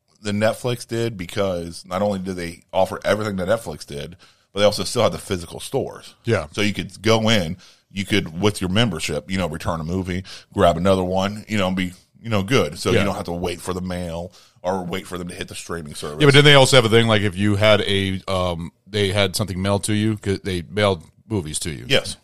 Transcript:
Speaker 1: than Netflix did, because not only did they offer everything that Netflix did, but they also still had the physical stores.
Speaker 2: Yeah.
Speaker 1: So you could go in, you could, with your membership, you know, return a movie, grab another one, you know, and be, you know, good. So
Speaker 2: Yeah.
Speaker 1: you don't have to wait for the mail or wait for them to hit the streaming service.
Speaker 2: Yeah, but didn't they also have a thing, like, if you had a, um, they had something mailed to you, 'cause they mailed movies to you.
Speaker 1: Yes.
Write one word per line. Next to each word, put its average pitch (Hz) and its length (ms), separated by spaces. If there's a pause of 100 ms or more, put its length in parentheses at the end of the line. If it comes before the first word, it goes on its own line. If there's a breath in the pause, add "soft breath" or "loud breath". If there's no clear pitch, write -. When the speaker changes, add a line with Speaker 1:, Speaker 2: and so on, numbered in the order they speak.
(220)
Speaker 1:
than 104 180
Netflix 113 480
did, 117 300
because 87 680
not 92 160
only 101 180
did 92 180
they 85 340
offer 92 320
everything 104 340
that 90 120
Netflix 90 360
did, 73 300 (360 soft breath)
but 98 80
they 104 60
also 101 200
still - 180
had 95 80
the - 80
physical 87 400
stores. - 640
Speaker 2:
Yeah. 95 300
Speaker 1:
So 110 80
you 104 120
could 92 280
go 110 280
in, 95 280 (340 soft breath)
you 98 140
could, 87 340
with 104 220
your 90 80
membership, 92 600
you 95 80
know, 87 100
return 82 340
a - 20
movie, 90 400 (300 loud breath)
grab 87 240
another 95 260
one, 95 440
you 107 100
know, 92 100
and 92 80
be, 92 180 (280)
you 113 80
know, 104 120
good. 113 380
So 95 120
Speaker 2:
Yeah. 110 80
Speaker 1:
you 101 60
don't 95 100
have 95 100
to 87 80
wait 87 280
for 92 120
the 90 80
mail 90 500 (300 soft breath)
or 90 240
wait 87 200
for 90 120
them 87 100
to - 80
hit 90 140
the 107 60
streaming 80 380
service. 76 280
Speaker 2:
Yeah, 151 60
but 139 60
didn't 143 120
they 147 100
also 135 220
have 117 80
a 110 40
thing, 113 180
like, 107 140
if 98 140
you 101 220
had 104 240
a, 98 480
um, 90 420 (160)
they 101 240
had 98 240
something 92 260
mailed 101 240
to 107 80
you, 107 220
'cause 98 260
they 92 280
mailed 95 340 (240)
movies 80 320
to 87 100
you. 62 200
Speaker 1:
Yes. - 340